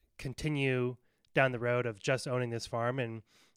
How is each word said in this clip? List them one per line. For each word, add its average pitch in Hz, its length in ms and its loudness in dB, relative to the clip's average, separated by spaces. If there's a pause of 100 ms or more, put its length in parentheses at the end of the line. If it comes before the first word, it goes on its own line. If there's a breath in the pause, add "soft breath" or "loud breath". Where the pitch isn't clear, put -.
(180)
continue 131 800 0 (360)
down 135 200 4
the 120 60 -4
road 120 260 2
of 113 140 -6
just 131 280 0
owning 123 220 0
this 117 180 -6
farm, 120 320 -2
and 113 220 -4 (360 soft breath)